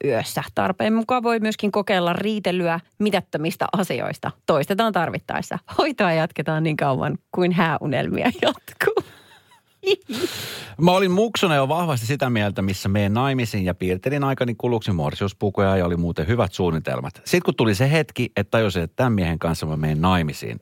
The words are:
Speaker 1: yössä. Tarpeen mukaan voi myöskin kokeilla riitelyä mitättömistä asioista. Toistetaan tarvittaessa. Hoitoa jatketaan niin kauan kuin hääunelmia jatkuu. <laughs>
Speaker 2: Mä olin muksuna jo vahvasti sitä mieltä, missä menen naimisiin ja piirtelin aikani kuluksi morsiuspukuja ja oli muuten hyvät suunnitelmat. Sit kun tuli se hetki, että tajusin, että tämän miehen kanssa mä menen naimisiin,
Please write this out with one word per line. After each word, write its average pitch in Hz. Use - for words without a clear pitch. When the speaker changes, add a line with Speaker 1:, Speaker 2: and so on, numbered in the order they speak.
Speaker 1:
yössä. 139
Tarpeen 202
mukaan 226
voi 233
myöskin 214
kokeilla 185
riitelyä 180
mitättömistä 175
asioista. 110
Toistetaan 196
tarvittaessa. 170
Hoitoa 247
jatketaan 160
niin 160
kauan 143
kuin 180
hääunelmia 160
jatkuu. -
<laughs> -
Speaker 2:
Mä 170
olin 185
muksuna 196
jo 135
vahvasti 151
sitä 135
mieltä, 104
missä 95
menen 101
naimisiin 120
ja 90
piirtelin 92
aikani 131
kuluksi 117
morsiuspukuja 95
ja 90
oli 87
muuten 85
hyvät 87
suunnitelmat. 76
Sit 175
kun 160
tuli 113
se 131
hetki, 151
että 101
tajusin, 104
että 82
tämän 127
miehen 85
kanssa 82
mä 78
menen 78
naimisiin, 78